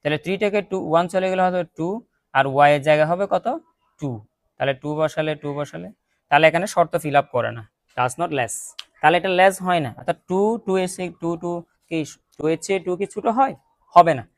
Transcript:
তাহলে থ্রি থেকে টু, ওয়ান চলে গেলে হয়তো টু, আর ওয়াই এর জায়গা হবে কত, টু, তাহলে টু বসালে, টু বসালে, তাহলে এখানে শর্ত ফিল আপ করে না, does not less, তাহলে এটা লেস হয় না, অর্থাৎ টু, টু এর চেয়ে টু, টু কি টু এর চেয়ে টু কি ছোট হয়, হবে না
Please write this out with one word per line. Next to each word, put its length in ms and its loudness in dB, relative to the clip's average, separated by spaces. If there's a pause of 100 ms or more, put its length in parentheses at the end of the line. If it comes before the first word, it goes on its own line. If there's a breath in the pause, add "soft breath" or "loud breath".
তাহলে 240 -2
থ্রি 180 -4
থেকে 160 0 (120)
টু, 60 -4 (140)
ওয়ান 220 2
চলে 180 0
গেলে 140 0
হয়তো 180 -2 (140)
টু, 120 -4 (460)
আর 100 4 (100)
ওয়াই 220 6
এর 120 -4
জায়গা 220 4
হবে 140 0 (100)
কত, 120 -2 (540)
টু, 100 -6 (460)
তাহলে 260 -2
টু 60 -8 (120)
বসালে, 320 -2 (100)
টু 60 -8 (100)
বসালে, 300 -10 (420)
তাহলে 200 6
এখানে 240 -2
শর্ত 180 2 (100)
ফিল 180 0
আপ 140 -4
করে 220 -2
না, 60 -18 (340)
does 240 -2
not 180 -4
less, 160 -4 (460)
তাহলে 200 4
এটা 180 -2
লেস 160 6 (120)
হয় 200 2
না, 120 -6
অর্থাৎ 200 -6 (100)
টু, 120 0 (240)
টু 80 -4 (100)
এর 120 -2
চেয়ে 160 -8 (100)
টু, 100 -4 (120)
টু 80 -6 (380)
কি 100 -4 (380)
টু 160 -10
এর 120 -2
চেয়ে 220 -2
টু 120 -4
কি 160 -4
ছোট 120 -6 (120)
হয়, 160 2 (420)
হবে 220 8
না 60 -12 (140)